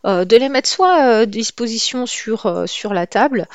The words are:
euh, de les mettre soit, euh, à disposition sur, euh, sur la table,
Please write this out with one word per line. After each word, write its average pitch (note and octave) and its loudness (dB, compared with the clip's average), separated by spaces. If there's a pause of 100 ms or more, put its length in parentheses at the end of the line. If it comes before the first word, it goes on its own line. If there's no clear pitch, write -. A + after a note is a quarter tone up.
euh, F#3 0
de F#3 6
les C4 4
mettre C4+ -2
soit, F#4 4
euh, A#3 4
à A#3 2
disposition A3+ -6
sur, - -6
euh, F3 -2
sur G3+ -8
la F3 -2
table, A#3 0